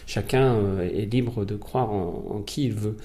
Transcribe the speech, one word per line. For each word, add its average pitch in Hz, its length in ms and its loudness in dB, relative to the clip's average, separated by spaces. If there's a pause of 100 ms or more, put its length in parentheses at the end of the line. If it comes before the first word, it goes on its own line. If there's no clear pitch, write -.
Chacun, 131 500 2
euh, 98 360 2
est 104 180 0
libre 117 360 2
de 104 100 -4
croire 117 340 -2
en, 87 400 -2
en 107 100 -2
qui 139 240 -2
il 117 100 0
veut. 107 300 -2